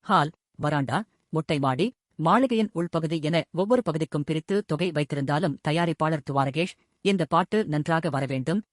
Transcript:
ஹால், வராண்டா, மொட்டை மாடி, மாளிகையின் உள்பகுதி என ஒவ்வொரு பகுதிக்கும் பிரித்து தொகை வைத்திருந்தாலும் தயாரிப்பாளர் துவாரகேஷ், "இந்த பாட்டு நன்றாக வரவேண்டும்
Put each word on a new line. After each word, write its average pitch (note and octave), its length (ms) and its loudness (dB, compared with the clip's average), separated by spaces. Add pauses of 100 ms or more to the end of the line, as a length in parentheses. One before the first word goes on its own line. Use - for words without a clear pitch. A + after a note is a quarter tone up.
ஹால், D#3+ 300 2 (320)
வராண்டா, D3 400 0 (260)
மொட்டை D#3 300 0
மாடி, C#3 340 0 (220)
மாளிகையின் A3 600 2
உள்பகுதி E3 480 -2
என D#3 280 0
ஒவ்வொரு G#3 320 0
பகுதிக்கும் D#3 420 -2
பிரித்து E3 420 -2
தொகை E3+ 240 -2
வைத்திருந்தாலும் D3 680 -2 (100)
தயாரிப்பாளர் D#3+ 640 0
துவாரகேஷ், C#3 440 -2 (260)
"இந்த F#3+ 240 2
பாட்டு F#3+ 400 2
நன்றாக D#3+ 460 0
வரவேண்டும் C3+ 520 -2 (100)